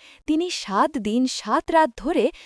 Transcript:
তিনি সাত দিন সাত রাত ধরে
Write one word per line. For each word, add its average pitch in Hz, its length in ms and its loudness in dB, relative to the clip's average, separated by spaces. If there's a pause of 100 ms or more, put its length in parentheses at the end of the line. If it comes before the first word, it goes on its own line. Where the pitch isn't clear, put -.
(260)
তিনি 320 260 0
সাত 226 460 0
দিন 226 300 0
সাত 254 440 -4
রাত 320 260 4
ধরে 262 280 0 (200)